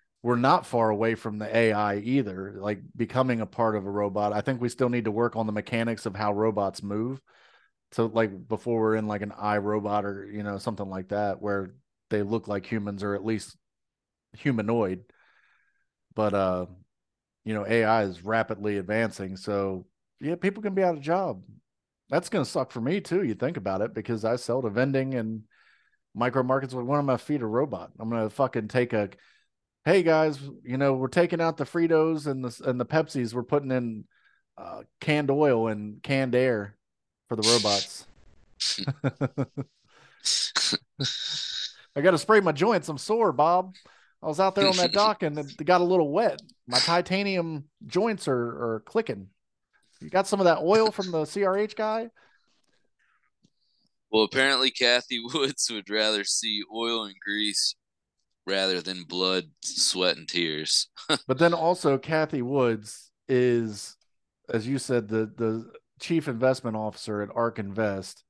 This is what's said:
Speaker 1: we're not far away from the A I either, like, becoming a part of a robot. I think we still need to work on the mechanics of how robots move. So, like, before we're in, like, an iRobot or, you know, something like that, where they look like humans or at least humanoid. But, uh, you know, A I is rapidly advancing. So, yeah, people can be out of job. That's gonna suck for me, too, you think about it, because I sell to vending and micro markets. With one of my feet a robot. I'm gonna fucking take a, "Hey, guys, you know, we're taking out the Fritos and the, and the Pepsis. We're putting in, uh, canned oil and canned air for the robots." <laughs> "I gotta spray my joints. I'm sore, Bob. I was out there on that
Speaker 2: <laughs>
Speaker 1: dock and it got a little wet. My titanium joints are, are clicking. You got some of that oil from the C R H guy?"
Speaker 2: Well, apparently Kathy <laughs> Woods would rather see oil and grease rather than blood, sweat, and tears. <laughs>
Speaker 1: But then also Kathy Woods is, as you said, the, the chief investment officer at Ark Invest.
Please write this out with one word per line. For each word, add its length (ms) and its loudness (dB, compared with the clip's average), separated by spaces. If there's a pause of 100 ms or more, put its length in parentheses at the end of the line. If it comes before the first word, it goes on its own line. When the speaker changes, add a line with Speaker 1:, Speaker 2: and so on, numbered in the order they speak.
(240)
Speaker 1:
we're 120 2
not 300 4
far 240 2
away 240 2
from 240 -6
the 180 -4
A 180 6
I 240 0
either, 600 -2
like, 220 -4 (160)
becoming 440 0
a 60 -4
part 300 0
of 100 -4
a 60 -6
robot. 420 0
I 80 0
think 180 -4
we 100 -2
still 200 0
need 160 -2
to 60 0
work 240 0
on 100 -2
the 80 -4
mechanics 540 -2
of 80 -6
how 180 0
robots 480 0
move. 400 -6 (720)
So, 160 0
like, 400 -2
before 340 -2
we're 140 4
in, 120 -2
like, 140 -4
an 100 -8
iRobot 720 -2
or, 220 -6
you 180 -10
know, 140 -4
something 320 -6
like 200 -8
that, 320 -2
where 340 -4 (340)
they 140 0
look 240 -2
like 180 -4
humans 380 -4
or 100 -2
at 100 -4
least 320 -4 (800)
humanoid. 720 0 (1080)
But, 180 2
uh, 320 0 (800)
you 80 -4
know, 120 -2
A 200 4
I 180 4
is 220 -6
rapidly 520 -2
advancing. 600 -2
So, 480 -4 (340)
yeah, 160 -6
people 280 -4
can 100 -4
be 100 2
out 120 2
of 60 -12
job. 420 -2 (680)
That's 200 0
gonna 140 0
suck 280 -4
for 100 -8
me, 180 0
too, 240 -2
you 120 -2
think 200 -2
about 260 -2
it, 120 -2
because 320 -4
I 100 2
sell 280 -2
to 60 -2
vending 440 0
and 300 -4 (720)
micro 260 2
markets. 320 0
With 120 -6
one 140 0
of 60 0
my 120 2
feet 260 -4
a 40 -2
robot. 520 -2
I'm 100 -6
gonna 200 0
fucking 400 -2
take 240 0
a, 160 0 (760)
"Hey, 160 6
guys, 380 4 (240)
you 140 -4
know, 180 4
we're 120 0
taking 320 2
out 180 0
the 80 -4
Fritos 600 2
and 180 -4
the, 260 -6
and 100 0
the 60 -2
Pepsis. 480 0
We're 100 -4
putting 280 0
in, 340 -4 (520)
uh, 260 -14 (160)
canned 300 2
oil 380 4
and 340 -6
canned 340 0
air 420 0 (500)
for 80 -4
the 140 0
robots." 580 0 (520)
<laughs> 3250 -6
"I 60 -2
gotta 160 6
spray 220 6
my 140 4
joints. 340 2
I'm 100 -6
sore, 360 2
Bob. 420 2 (480)
I 40 -8
was 120 -2
out 160 2
there 120 4
on 100 4
that 140 2
Speaker 2:
<laughs> 20 -2
Speaker 1:
dock 280 4
and 160 -2
it 280 -8
got 160 6
a 20 4
little 280 4
wet. 300 0 (240)
My 140 0
titanium 840 0 (200)
joints 420 -2
are, 100 2
are 480 -2
clicking. 420 -4 (720)
You 80 -16
got 180 2
some 120 0
of 60 4
that 140 6
oil 320 4
from 200 -6
the 140 0
C 180 -4
R 140 2
H 180 -2
guy?" 340 -4 (2000)
Speaker 2:
Well, 120 4
apparently 480 2
Kathy 480 2
<laughs> 140 -8
Woods 380 -2
would 180 -10
rather 340 0
see 380 -4 (120)
oil 320 -2
and 140 -14
grease 560 -2 (680)
rather 340 0
than 240 -8
blood, 420 -2 (180)
sweat, 520 0
and 120 -14
tears. 640 -2 (200)
<laughs> 80 2 (100)
Speaker 1:
But 120 0
then 140 6
also 440 2
Kathy 460 -2
Woods 680 0 (160)
is, 720 2 (500)
as 200 -2
you 100 0
said, 300 0
the, 280 0
the 360 -2 (280)
chief 280 0
investment 500 0
officer 460 -4
at 120 -8
Ark 240 0
Invest. 720 -4